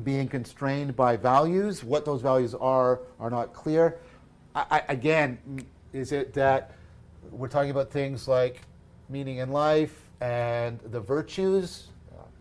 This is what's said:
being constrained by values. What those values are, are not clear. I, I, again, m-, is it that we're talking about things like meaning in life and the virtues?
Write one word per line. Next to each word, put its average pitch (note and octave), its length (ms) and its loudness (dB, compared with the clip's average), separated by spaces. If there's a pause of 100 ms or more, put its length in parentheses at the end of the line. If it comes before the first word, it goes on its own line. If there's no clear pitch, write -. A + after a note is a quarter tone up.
being C3+ 260 0
constrained C#3 680 -4
by B2 220 4
values. D#3 680 2
What C#3+ 220 0
those C#3+ 160 -2
values B2+ 340 2
are, B2+ 460 4 (180)
are A2+ 120 -6
not A#2+ 240 -4
clear. D#3+ 440 2 (560)
I, C#3+ 160 -2
I, D3+ 180 4
again, C#3+ 580 2
m-, C3+ 200 -10 (280)
is C3 180 -6
it C#3 220 -4
that C3+ 380 2 (580)
we're B2 180 -8
talking C#3+ 220 0
about C3+ 200 -2
things C#3 380 -6
like B2+ 320 2 (480)
meaning C3+ 300 -8
in B2+ 140 -6
life D3+ 580 0 (100)
and A#2+ 580 -2 (120)
the A2+ 100 -6
virtues? F3 880 -2 (520)